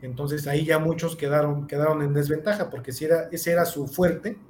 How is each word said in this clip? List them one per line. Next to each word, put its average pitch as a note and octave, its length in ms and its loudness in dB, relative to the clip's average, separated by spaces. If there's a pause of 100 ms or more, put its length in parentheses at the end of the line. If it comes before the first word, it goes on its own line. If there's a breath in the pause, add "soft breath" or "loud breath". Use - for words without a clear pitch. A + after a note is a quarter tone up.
Entonces C#3+ 460 -6
ahí D3 160 2
ya D#3 160 4
muchos E3 380 -2
quedaron, D3 500 0
quedaron D3+ 340 2
en C#3+ 120 0
desventaja D#3 560 0
porque C3 240 -10
si D3+ 120 -6
era, D#3+ 240 4
ese E3+ 220 -2
era E3+ 140 4
su C#3+ 220 -4
fuerte F#3 500 0 (120)